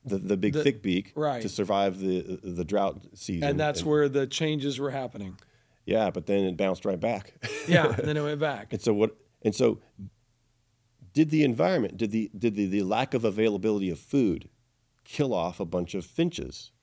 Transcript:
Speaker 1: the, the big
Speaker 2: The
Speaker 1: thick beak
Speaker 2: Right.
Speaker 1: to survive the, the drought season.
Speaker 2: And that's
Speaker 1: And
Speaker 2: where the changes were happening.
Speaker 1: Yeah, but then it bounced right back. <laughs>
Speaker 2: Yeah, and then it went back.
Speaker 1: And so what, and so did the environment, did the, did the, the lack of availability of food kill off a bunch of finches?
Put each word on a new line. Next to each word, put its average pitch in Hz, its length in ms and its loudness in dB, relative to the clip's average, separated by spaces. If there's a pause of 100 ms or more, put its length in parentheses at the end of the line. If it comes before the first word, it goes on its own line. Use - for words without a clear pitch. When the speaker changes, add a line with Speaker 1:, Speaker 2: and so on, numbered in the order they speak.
Speaker 1:
the, 101 140 -4
the 95 200 0
big 104 160 2
Speaker 2:
The 151 100 0
Speaker 1:
thick 120 180 2
beak 95 340 -2
Speaker 2:
Right. 143 260 -2
Speaker 1:
to 107 80 -4
survive 98 500 0
the, 92 440 -2
the 87 220 -6
drought 98 360 0 (120)
season. 101 360 -4
Speaker 2:
And 143 100 0
that's 151 220 -2
Speaker 1:
And 151 80 -2
Speaker 2:
where 147 200 4
the 135 180 0
changes 143 520 -2
were 139 120 -4
happening. 113 460 -8 (480)
Speaker 1:
Yeah, 98 260 2
but 90 140 -6
then 98 180 4
it 90 140 0
bounced 95 280 0
right 95 140 0
back. 104 420 -4
<laughs> - 80 -8 (160)
Speaker 2:
Yeah, 165 280 4
and - 120 -2
then 151 120 -2
it 151 40 -2
went 147 200 -4
back. 123 320 -4
Speaker 1:
And 107 80 -6
so 113 120 4
what, 107 220 4 (260)
and 107 140 0
so 113 240 2 (1300)
did 151 160 4
the 151 160 4
environment, 135 500 2
did 104 160 -2
the, 110 260 0
did 104 180 0
the, 101 100 0
the 98 180 0
lack 110 300 0
of 120 100 0
availability 104 680 2
of 82 100 -6
food 117 500 0 (560)
kill 135 280 -2
off 87 280 -2
a - 40 -2
bunch 87 300 -4
of 92 100 -6
finches? - 680 -4 (120)